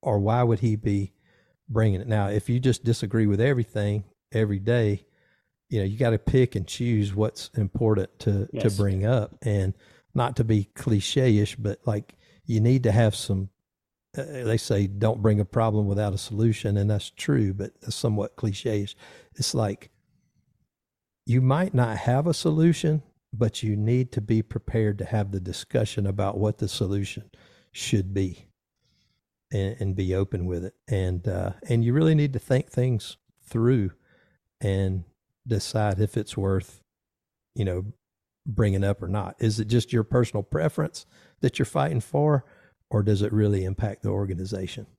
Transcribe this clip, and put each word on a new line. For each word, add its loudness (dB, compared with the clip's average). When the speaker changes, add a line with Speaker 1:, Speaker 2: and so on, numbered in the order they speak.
Speaker 1:
or 0
why 2
would 2
he 2
be -2
bringing 2
it? -10
Now, 0
if -2
you 2
just 0
disagree 0
with 2
everything 0
every 0
day, 0
you 0
know, 0
you -4
gotta 2
pick 2
and -4
choose 0
what's -2
important 0
to, 0
to -16
Speaker 2:
Yes. 0
Speaker 1:
bring 0
up, -2
and 0
not 0
to 2
be 2
cliche-ish, 0
but, -6
like, -4
you 0
need 4
to 4
have 6
some, -4
uh, -6
they -2
say, 0
"Don't -2
bring 4
a 2
problem 0
without 0
a -2
solution," 0
and 2
that's -2
true, 0
but -10
that's -8
somewhat -2
cliche-ish. -4
It's -4
like, -4
you 4
might 2
not 2
have 2
a 2
solution, 2
but -2
you 0
need 0
to -2
be 2
prepared -2
to -6
have 0
the -4
discussion -2
about -2
what 0
the -4
solution -4
should -2
be -4
and, -2
and -2
be -2
open -2
with -4
it. -12
And, -2
uh, -4
and 2
you 2
really 4
need 2
to -4
think -2
things -2
through 2
and 0
decide 0
if 0
it's -6
worth, -2
you -2
know, -2
bringing 2
up -2
or -8
not. -4
Is 0
it -2
just 0
your 2
personal 0
preference -4
that 0
you're 2
fighting -2
for, 0
or 2
does 2
it 0
really 2
impact -4
the -4
organization? -6